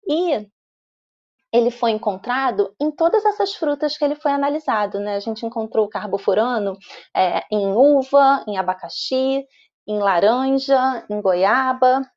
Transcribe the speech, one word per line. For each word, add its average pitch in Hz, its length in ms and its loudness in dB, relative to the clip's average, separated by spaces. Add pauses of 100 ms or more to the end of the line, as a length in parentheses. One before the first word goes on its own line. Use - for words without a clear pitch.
E 302 400 -2 (1040)
ele 233 180 2
foi 233 220 -2
encontrado 214 880 -4
em 302 100 0
todas 339 340 0
essas 415 300 0
frutas 294 420 -4
que - 80 -2
ele 294 120 -2
foi 294 160 -2
analisado, 277 680 -2
né? 202 160 -4
A 202 60 -4
gente 220 260 -8
encontrou 220 400 -2
o 214 40 -12
carbofurano, 202 880 -2 (400)
é, 180 320 0
em 202 200 0
uva, 269 800 4
em 196 100 -4
abacaxi, 262 880 -2 (400)
em 208 140 -4
laranja, 254 1080 2
em 208 140 -4
goiaba 254 800 2 (140)